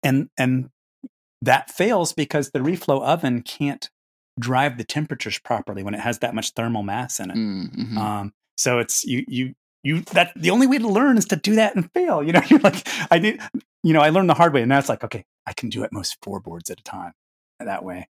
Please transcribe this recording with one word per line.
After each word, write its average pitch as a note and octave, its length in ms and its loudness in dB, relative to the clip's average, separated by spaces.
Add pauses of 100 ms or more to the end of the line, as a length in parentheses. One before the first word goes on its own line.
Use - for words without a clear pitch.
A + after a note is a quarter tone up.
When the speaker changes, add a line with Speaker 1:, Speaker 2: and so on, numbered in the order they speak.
Speaker 1:
and, C3+ 340 0
and C3 360 0 (720)
that B2+ 260 2
fails F#3 420 0
because D3 400 -2
the C#3+ 80 -4
reflow C#3 440 0
oven C3+ 400 0
can't - 460 -6 (500)
drive B2+ 400 0
the A2+ 40 -6
temperatures D3 540 -6
properly G2+ 460 -6
when G2+ 100 -6
it G#2 60 -8
has A#2+ 200 -4
that A#2 140 -4
much A2 200 -4
thermal A#2 280 -4
mass G#2+ 380 -6
in F#2+ 100 -10
it. F#2 80 -6
Speaker 2:
Mm, G2+ 380 -6
mm-hmm. A2+ 240 -6
Speaker 1:
Um, G#2 340 -6 (240)
so B2 220 0
it's, - 260 -4
you, B2+ 220 -2
you, B2+ 260 -6 (300)
you, D#3 180 0 (120)
that, F3 220 2
the E3 140 0
only A#3+ 160 4
way C4+ 140 2
to A3+ 80 -2
learn A3+ 320 4
is - 60 2
to - 100 0
do G3+ 200 0
that A3 200 4
and F3 180 -2
fail. D4 300 0
You D#3+ 100 0
know, E3+ 100 6
<laughs> - 60 -8
you're D4+ 120 8
like, - 260 2 (240)
I E3+ 80 6
did, G#3+ 200 0 (440)
you D#3+ 100 6
know, D#3 80 6
I D3+ 80 6
learned F3+ 200 4
the D#3 40 8
hard D#3+ 220 6
way, C3 80 4
and A#2+ 60 0
now C#3 100 6
it's C3+ 100 -4
like, A2 140 -2
"Okay, A2 200 -10 (220)
I - 80 -12
can - 160 -8
do A2 140 -6
at A2 100 -8
most G2 300 -8
four G2+ 160 -8
boards E2+ 320 -14
at F2 80 -14
a - 40 -20
time F2 300 -14 (460)
that G2+ 240 -8
way." F2 280 -12